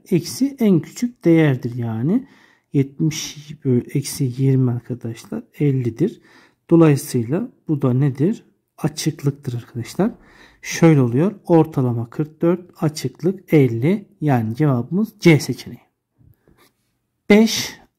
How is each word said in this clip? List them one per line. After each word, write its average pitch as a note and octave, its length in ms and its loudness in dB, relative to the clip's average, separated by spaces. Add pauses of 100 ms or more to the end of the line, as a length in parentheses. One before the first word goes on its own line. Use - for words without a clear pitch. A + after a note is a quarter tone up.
(100)
eksi C4+ 480 -2
en G3 220 4
küçük - 440 -10
değerdir. D3 500 2
Yani A#2+ 520 -4 (460)
yetmiş - 800 -4 (140)
böl-, B2 320 0
eksi C3+ 400 -4
yirmi C3 340 2
arkadaşlar A#2+ 720 -10 (160)
ellidir. C3+ 640 -2 (500)
Dolayısıyla D#3 760 2 (200)
bu D3 140 -4
da C3 100 2
nedir? C#3 520 -2 (340)
Açıklıktır C#3+ 760 -6
arkadaşlar. A#2+ 560 -6 (520)
Şöyle D#3+ 380 4
oluyor. C3 340 0 (100)
Ortalama C3+ 640 0
kırk - 320 -8
dört, F3 400 -4
açıklık E3 720 -4
elli. C#3 540 2 (120)
Yani A#2+ 360 -2
cevabımız D3 640 -2
C D#3 200 6
seçeneği. - 400 -10 (1500)
Beş, - 500 2 (180)